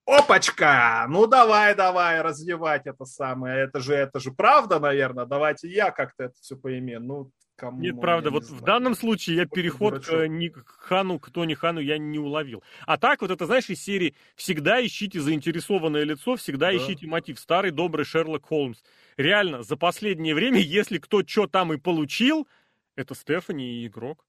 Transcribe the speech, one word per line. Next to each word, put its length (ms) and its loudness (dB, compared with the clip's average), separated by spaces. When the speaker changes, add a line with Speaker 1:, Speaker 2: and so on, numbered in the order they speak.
Speaker 1:
"Опачка! 1040 6
Ну 180 4
давай, 480 6
давай, 460 2
развивать 640 -2
это 180 -10
самое. 600 -4
Это 140 -6
же, 160 -2
это 240 0
же 120 -10
правда, 480 4
наверное. 460 -2
Давайте 440 -2
я 220 0
как-то 340 -8
это 160 -14
всё 160 -18
поимею". 440 -10
Ну, 300 -12
кому, 220 -14
Speaker 2:
Нет, 200 -6
Speaker 1:
я 20 -16
Speaker 2:
правда, 320 0
Speaker 1:
не 100 -2
Speaker 2:
вот 80 -12
в 120 -16
Speaker 1:
знаю. 0 -
Speaker 2:
данном 340 0
случае 400 -2
я 160 2
Speaker 1:
Вот 100 -2
Speaker 2:
переход 380 -2
к, 80 -16
Speaker 1:
дурачок. 160 0
Speaker 2:
э, 40 0
Ник 380 -8
Хану, 540 -2
к 100 -20
Тони 260 -4
Хану 260 -2
я 160 -2
не 220 -6
уловил. 440 -6
А 100 2
так 240 2
вот 100 -4
это, 140 -4
знаешь, 240 0
из 140 -8
серии 320 -2
"Всегда 500 0
ищите 340 -8
заинтересованное 840 -2
лицо, 340 -4
всегда 360 -2
Speaker 1:
Да. 20 2
Speaker 2:
ищите 300 -6
мотив". 320 -6
Старый 340 0
добрый 340 -2
Шерлок 400 -2
Холмс. 360 -4
Реально, 460 0
за 120 -6
последнее 580 -2
время, 260 2
<laughs> 20 6
если 380 -2
кто 240 0
чё 240 0
там 260 0
и 40 -2
получил, 680 0
это 180 -10
Стефани 680 -6
и 40 -10
игрок. 420 -14